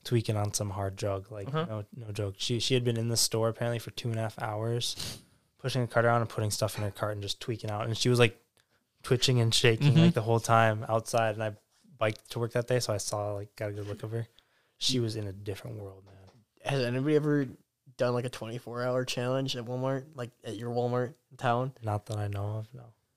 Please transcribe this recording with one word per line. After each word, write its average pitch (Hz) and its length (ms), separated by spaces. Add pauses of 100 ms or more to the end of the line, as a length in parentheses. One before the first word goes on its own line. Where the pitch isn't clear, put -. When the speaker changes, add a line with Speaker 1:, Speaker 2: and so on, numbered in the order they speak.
Speaker 1:
tweaking 113 320
on 104 180
some 104 160
hard 95 260
drug. 98 340
Like, 104 180
Speaker 2:
Uh-huh. 156 180
Speaker 1:
no, 107 180 (120)
no 110 160
joke. 101 260
She, 120 220
she - 140
had 123 100
been 120 120
in 113 120
the 117 80
store 113 320
apparently 117 300
for - 140
two - 160
and 113 100
a 110 40
half 110 180
hours, 113 800 (380)
pushing 127 240
a 117 40
cart 117 200
around 117 160
and 113 80
putting 107 200
stuff - 280
in 107 60
her 101 60
cart 107 220
and 104 100
just 98 180
tweaking 110 300
out. 104 140
And 113 120
she - 120
was, 123 100
like, 117 220 (640)
twitching 123 380
and 113 140
shaking, 123 380
Speaker 2:
Mm-hmm. 156 80
Speaker 1:
like, 170 140
the 113 80
whole 113 180
time 113 480
outside. 113 460
And 110 80
I 107 100 (460)
biked 110 340
to - 80
work 117 120
that 120 160
day, 127 120
so 117 120
I 104 60
saw, 104 360
like, 104 220
got 107 140
a - 20
good 101 140
look 104 160
of 107 100
her. 113 140 (500)
She 131 240
was 110 160
in 104 100
a 98 60
different 104 460
world, 98 260
man. 95 100 (500)
Speaker 3:
Has 139 200
anybody 131 320
ever 147 300 (500)
done, 123 180
like, 123 100
a 123 40
twenty-four 117 560
hour 127 200
challenge 131 520
at 120 80
Walmart, 127 400 (100)
like, 120 160 (140)
at 113 120
your 120 140
Walmart 123 440 (180)
in 131 40
town? 127 360 (100)
Speaker 1:
Not 107 240
that 107 100
I 104 120
know 104 300
of, 110 140
no. 127 120 (320)